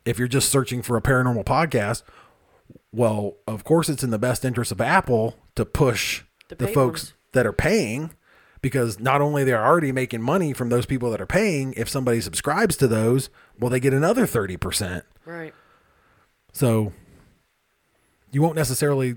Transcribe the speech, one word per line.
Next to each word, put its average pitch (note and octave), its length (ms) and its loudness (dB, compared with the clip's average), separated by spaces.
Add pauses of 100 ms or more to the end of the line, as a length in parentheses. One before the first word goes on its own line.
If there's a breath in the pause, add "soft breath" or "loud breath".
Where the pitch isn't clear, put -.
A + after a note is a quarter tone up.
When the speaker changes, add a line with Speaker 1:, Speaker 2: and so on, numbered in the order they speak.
Speaker 1:
if A#2 140 -2
you're B2 100 -2
just B2+ 200 0
searching B2+ 320 0
for A#2 160 -2
a A2 60 -2
paranormal B2+ 420 2
podcast, B2+ 580 0 (880 soft breath)
well, G#2+ 440 0 (120)
of A2 160 -8
course D#3+ 240 4
it's C#3+ 160 -2
in B2 60 -2
the A2 80 0
best B2 260 -2
interest A#2+ 260 -2
of F#2+ 100 -4
Apple A#2+ 560 0 (200)
to A#2+ 80 0
push - 580 0 (260)
Speaker 2:
The - 60 -20
Speaker 1:
the B2 120 -4
Speaker 2:
paid - 80 -4
Speaker 1:
folks B2+ 280 0
Speaker 2:
ones. - 120 -18 (180)
Speaker 1:
that B2 140 2
are G#2 60 -2
paying, D#3 600 0 (500 soft breath)
because B2 380 -2
not C3+ 200 2
only C#3+ 220 0
they're B2+ 220 2
already D3+ 280 4
making B2+ 300 -4
money D3+ 300 0
from B2 160 -4
those A#2+ 180 0
people B2 240 -2
that G#2+ 100 -4
are A#2+ 60 -10
paying, E3 500 0
if A2 120 -4
somebody B2 320 0
subscribes D#3+ 560 0
to C3+ 100 4
those, A2+ 420 2 (300 soft breath)
well, A#2+ 120 -2
they B2+ 100 0
get C3 120 2
another F#3 320 2
thirty G2 320 -2
percent. - 480 -4 (200)
Speaker 2:
Right. E3 280 -14 (1000 soft breath)
Speaker 1:
So A2 400 0 (1400 soft breath)
you C#3 100 2
won't D#3+ 140 2
necessarily, C3+ 600 0